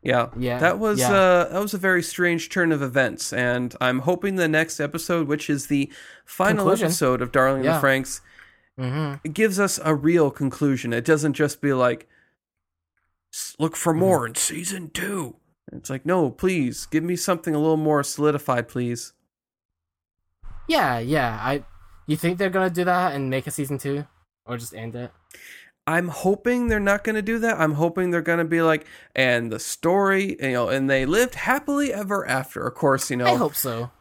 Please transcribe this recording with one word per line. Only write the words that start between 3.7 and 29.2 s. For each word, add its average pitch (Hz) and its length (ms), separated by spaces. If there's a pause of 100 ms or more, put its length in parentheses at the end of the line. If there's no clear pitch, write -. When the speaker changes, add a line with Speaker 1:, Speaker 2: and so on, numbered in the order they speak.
Speaker 1:
I'm 127 200
hoping 180 340
the 175 140
next 156 320
episode, 160 480
which 147 200
is 143 200
the 139 240 (320)
final 202 400
Speaker 2:
Conclusion. 190 220
Speaker 1:
episode 127 360
of 123 80
Darling 135 300
in 127 60
Speaker 2:
Yeah. 160 140
Speaker 1:
the 139 60
Franxx, 135 340 (600)
Speaker 2:
Mm-hmm. 139 420
Speaker 1:
it 156 100
gives 196 280
us 196 240
a 156 100
real 151 380
conclusion. 131 600
It 120 120
doesn't 151 300
just 147 260
be 143 120
like, 123 360 (1200)
"S-, - 280
look 160 160
for 170 160
Speaker 2:
Mm-hmm. 151 80
Speaker 1:
more 175 260
in 110 80
season 175 560
two." 185 460 (340)
It's - 200
like, 135 140
"No, 160 260
please, 147 560
give 156 180
me 175 100
something 170 400
a 147 60
little 160 160
more 151 260
solidified, 143 680
please." 120 440 (1600)
Speaker 2:
Yeah, 170 300
yeah. 123 420
I, 131 240 (420)
you 151 100
think 175 220
they're 196 120
gonna 185 200
do 175 140
that 180 300
and 135 160
make 131 160
a 147 60
season 143 260
two? 143 280 (400)
Or 120 100
just 117 180
end 113 220
it? 120 160 (760)
Speaker 1:
I'm 170 220
hoping 233 600
they're 214 120
not 202 240
gonna 220 180
do 226 180
that. 226 200
I'm 156 140
hoping 170 360
they're 170 120
gonna 170 220
be 165 180
like, 160 240 (280)
"And 123 380